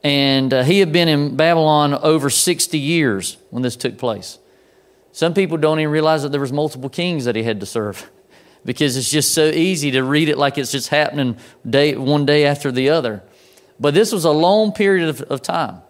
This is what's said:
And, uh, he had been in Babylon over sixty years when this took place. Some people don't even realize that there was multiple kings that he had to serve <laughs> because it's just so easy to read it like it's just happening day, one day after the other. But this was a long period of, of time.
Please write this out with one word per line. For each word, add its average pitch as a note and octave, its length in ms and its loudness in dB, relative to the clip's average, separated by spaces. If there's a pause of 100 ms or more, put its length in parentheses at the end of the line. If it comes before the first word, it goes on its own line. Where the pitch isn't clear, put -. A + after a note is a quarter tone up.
And, C#3 520 2
uh, B2+ 100 2
he F3+ 160 4
had F3 120 2
been E3+ 160 2
in D3 280 0
Babylon D#3 580 2
over D3+ 360 0
sixty D#3+ 500 -2
years C#3 580 -2 (120)
when A#2+ 120 -6
this B2 140 -4
took - 220 -6
place. A2 420 -6 (720)
Some E3 220 -2
people E3 240 0
don't D#3 220 2
even D3+ 120 0
realize D#3 320 2
that C#3+ 60 -4
there C#3 120 -2
was B2+ 100 -4
multiple C#3 380 -4
kings E3+ 360 -4
that A#2 100 0
he A2+ 80 -2
had A2 160 -4
to G2 60 -8
serve G#2 440 -8 (280)
<laughs> - 280 -20
because B2+ 320 -2
it's B2 120 -4
just D3 240 0
so D#3 140 4
easy D#3 440 0
to C3 120 0
read D3 240 0
it D3 100 0
like C#3 200 0
it's C3+ 140 -6
just C3 180 -6
happening C#3+ 480 0 (320)
day, C#3 260 2
one C#3 300 0
day D3 200 4
after C#3+ 260 0
the C3 180 0
other. B2 340 -2 (560)
But C#3+ 140 0
this A3 180 2
was F3 140 -2
a D#3+ 60 6
long G3 400 2
period G3 380 0
of, C3 140 -6
of C3+ 180 -6
time. C3 480 -6